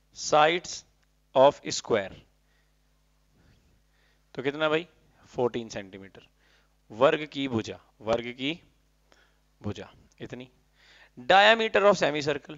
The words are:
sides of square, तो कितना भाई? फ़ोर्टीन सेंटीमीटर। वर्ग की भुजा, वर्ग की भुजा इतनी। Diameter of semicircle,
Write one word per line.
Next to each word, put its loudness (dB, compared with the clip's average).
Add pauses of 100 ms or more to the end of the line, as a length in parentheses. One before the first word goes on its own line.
(180)
sides 0 (600)
of 6 (100)
square, -4 (2250)
तो -10
कितना -2
भाई? -2 (400)
फ़ोर्टीन -4
सेंटीमीटर। -16 (640)
वर्ग 2
की -8
भुजा, -6 (220)
वर्ग -4
की -8 (1000)
भुजा -12 (320)
इतनी। -16 (680)
Diameter 4
of 6
semicircle, -4